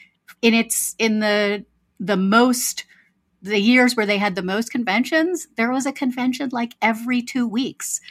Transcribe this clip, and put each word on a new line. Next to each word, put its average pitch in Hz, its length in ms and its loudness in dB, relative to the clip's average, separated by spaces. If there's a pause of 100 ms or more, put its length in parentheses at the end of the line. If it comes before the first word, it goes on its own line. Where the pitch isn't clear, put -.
(400)
in 226 140 4
its, - 440 -2
in 220 200 0
the, 208 460 0 (360)
the 196 160 0
most, 226 680 2 (580)
the 208 160 -2
years 247 380 4
where 214 100 0
they 202 120 2
had 202 160 0
the 185 80 -4
most 196 280 -2
conventions, 269 840 -2
there 233 140 0
was 262 140 -2
a 277 80 -4
convention, 254 600 -4
like, 233 280 -6
every 233 400 0
two 240 260 -2
weeks. 226 540 -6 (100)